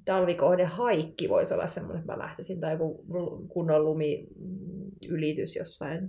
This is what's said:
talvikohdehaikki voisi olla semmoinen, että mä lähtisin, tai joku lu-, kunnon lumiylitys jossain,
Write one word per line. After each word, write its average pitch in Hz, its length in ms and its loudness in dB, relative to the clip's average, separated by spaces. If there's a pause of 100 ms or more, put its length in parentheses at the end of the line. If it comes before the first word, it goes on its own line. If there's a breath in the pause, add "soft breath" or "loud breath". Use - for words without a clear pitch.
talvikohdehaikki 180 1200 4
voisi - 240 4
olla - 140 0
semmoinen, - 340 -6
että 160 120 -8
mä - 60 -6
lähtisin, 180 400 -8
tai 160 120 -2
joku 160 380 -2
lu-, 175 400 -4
kunnon 156 360 4
lumiylitys 160 1700 -4
jossain, 165 540 -6